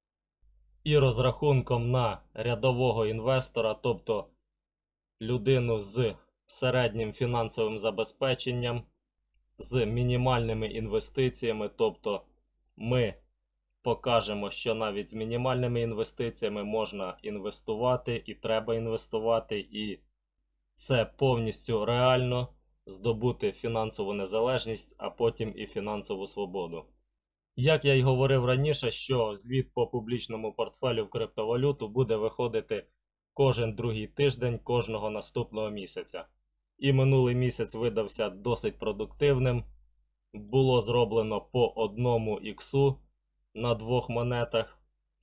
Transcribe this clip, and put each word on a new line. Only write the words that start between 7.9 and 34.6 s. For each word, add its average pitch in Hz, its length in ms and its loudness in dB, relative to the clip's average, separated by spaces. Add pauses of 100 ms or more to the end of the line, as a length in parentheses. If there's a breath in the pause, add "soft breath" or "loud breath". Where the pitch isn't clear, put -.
з 120 280 0
мінімальними 120 800 0
інвестиціями, 110 1000 -2
тобто 104 560 -2 (520)
ми 117 380 0 (680)
покажемо, 104 680 0
що - 240 -2
навіть 104 340 -4
з - 60 -8
мінімальними 120 680 -2
інвестиціями 113 840 -2
можна 104 580 -4
інвестувати 107 1040 -2
і 107 80 -10
треба 110 400 -2
інвестувати, 113 960 -2
і 107 300 -8 (720)
це 120 300 0
повністю 117 800 0
реально 123 640 2 (380)
здобути 107 640 -2
фінансову 110 600 -4
незалежність, 110 840 -2
а 107 120 -8
потім 113 460 -2
і 107 100 -4
фінансову 101 600 -6
свободу. 90 580 -6 (720)
Як 151 300 4
я 139 100 6
й 131 80 6
говорив 131 420 4
раніше, 131 460 2
що 113 440 0
звіт 123 400 -2
по 120 120 0
публічному 113 640 -4
портфелю 113 520 -2
в 101 60 -12
криптовалюту 117 800 -2
буде 113 280 2
виходити 110 720 -2 (480)
кожен 120 400 2
другий 110 320 -4
тиждень 123 520 0
кожного 110 520 -2